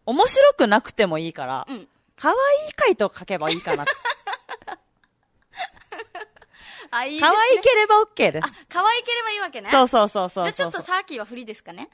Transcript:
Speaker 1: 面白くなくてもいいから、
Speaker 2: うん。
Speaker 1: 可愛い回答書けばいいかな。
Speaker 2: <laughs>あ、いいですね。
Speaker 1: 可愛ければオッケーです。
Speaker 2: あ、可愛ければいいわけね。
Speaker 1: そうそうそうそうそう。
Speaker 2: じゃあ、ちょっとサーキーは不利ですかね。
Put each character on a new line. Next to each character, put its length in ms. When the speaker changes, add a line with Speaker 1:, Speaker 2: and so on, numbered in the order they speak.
Speaker 1:
面 200
白 280
く 120
な 160
く 80
て 160
も 120
い 100
い 40
か 140
ら、 220
Speaker 2:
う 40
ん。 160
Speaker 1:
可 120
愛 60
い 400
回 220
答 200
書 80
け 140
ば 120
い 40
い 80
か 140
な。 140
Speaker 2:
<laughs> 60
あ、 120
い 120
い 40
で 40
す 60
ね。 60
Speaker 1:
可 40
愛 200
け 100
れ 160
ば 140
オ 20
ッ 60
ケ 200
ー 40
で 100
す。 60
Speaker 2:
あ、 20
可 160
愛 200
け 80
れ 100
ば 80
い 60
い 40
わ 100
け 100
ね。 100
Speaker 1:
そ 140
う 40
そ 160
う 40
そ 160
う 40
そ 140
う 20
そ 60
う。 20
Speaker 2:
じ 120
ゃ 20
あ、 40
ち 60
ょ 40
っ 20
と 0
サ 120
ー 100
キ 100
ー 60
は 40
不 120
利 80
で 100
す 80
か 100
ね。 220